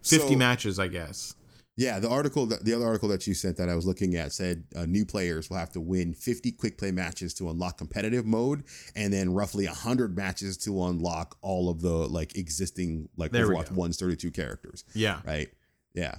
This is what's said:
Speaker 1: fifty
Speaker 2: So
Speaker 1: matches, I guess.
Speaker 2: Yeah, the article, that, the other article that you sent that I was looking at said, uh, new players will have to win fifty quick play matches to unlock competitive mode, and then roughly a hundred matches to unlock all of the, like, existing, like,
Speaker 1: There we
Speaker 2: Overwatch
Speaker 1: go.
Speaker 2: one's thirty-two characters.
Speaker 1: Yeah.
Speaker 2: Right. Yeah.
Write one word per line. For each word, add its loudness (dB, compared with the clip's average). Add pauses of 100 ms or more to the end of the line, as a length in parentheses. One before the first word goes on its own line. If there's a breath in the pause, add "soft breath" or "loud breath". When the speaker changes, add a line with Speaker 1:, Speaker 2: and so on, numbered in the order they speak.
Speaker 1:
fifty 6
Speaker 2:
So 8
Speaker 1:
matches, 4
I 2
guess. -8 (400 soft breath)
Speaker 2:
Yeah, 0
the 0
article, 2
that, -2
the 4
other 2
article 2
that 0
you 2
sent -2
that 2
I 2
was 2
looking 2
at -4
said, -2 (100)
uh, -4
new 2
players -2
will -4
have -4
to -4
win 0
fifty -2
quick -4
play -2
matches -4
to -4
unlock -2
competitive 0
mode, 2 (320 loud breath)
and 2
then 2
roughly 0
a -4
hundred 0
matches -4
to 0
unlock -2
all 0
of -2
the, 2
like, 0
existing, -4
like, -2
Speaker 1:
There 4
we 4
Speaker 2:
Overwatch -2
Speaker 1:
go. -4
Speaker 2:
one's 0
thirty-two -2
characters. -8 (100)
Speaker 1:
Yeah. 0
Speaker 2:
Right. -4 (420)
Yeah. -4